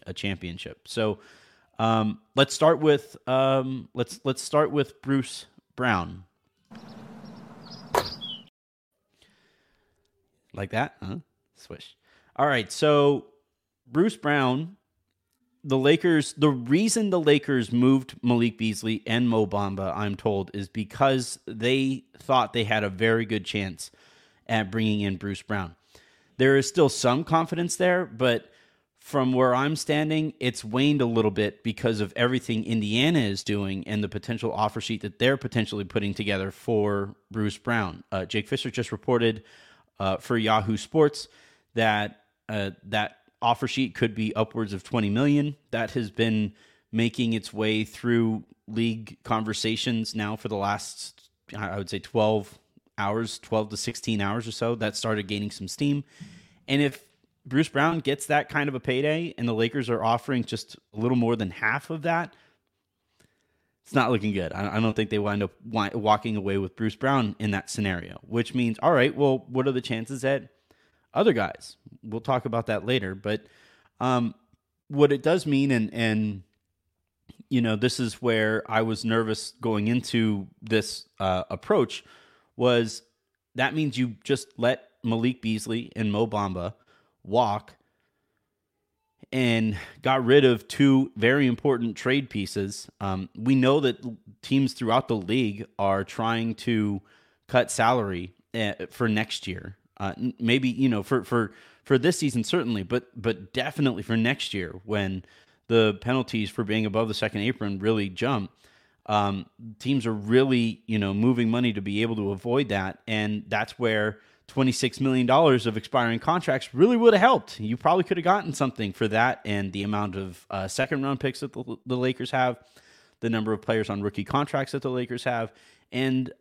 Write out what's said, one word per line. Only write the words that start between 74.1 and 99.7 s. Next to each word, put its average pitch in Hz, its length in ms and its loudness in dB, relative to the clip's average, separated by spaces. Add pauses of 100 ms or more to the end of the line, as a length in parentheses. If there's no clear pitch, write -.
what 143 240 4
it 139 100 0
does 165 220 2
mean, 139 260 2
and, 113 220 0
and, 107 500 -2 (1080)
you 127 100 2
know, 113 160 2
this 107 240 2
is 117 220 -4
where 110 440 2
I 113 160 2
was 113 220 -2
nervous 113 560 0
going 107 280 0
into 113 580 0 (160)
this, 110 440 -2 (140)
uh, 92 300 0
approach, - 540 0 (520)
was 120 460 2 (520)
that 127 200 0
means 147 240 -2
you 120 260 -2
just - 320 -2
let 120 320 0 (140)
Malik 117 400 0
Beasley 113 520 -4
and 107 160 -2
Mo 107 160 0
Bamba 101 460 -4 (540)
walk 104 480 -2 (1600)
and 113 460 2 (240)
got 131 200 2
rid 131 220 8
of 120 240 4
two 135 480 4
very 131 300 4
important 120 500 0
trade 131 320 0
pieces. 101 640 -6 (100)
Um, 95 340 -4
we 120 200 2
know 135 260 6
that 127 240 0
l-, 117 140 -10 (240)
teams 135 320 0
throughout 120 340 0
the 117 80 0
league 107 480 -2 (140)
are 98 260 0
trying 113 520 -2
to 104 440 0 (480)
cut 123 220 2
salary, 101 640 0 (200)
uh, 107 200 -2 (160)
for 120 180 -2
next 110 380 -2
year. 95 320 -10 (180)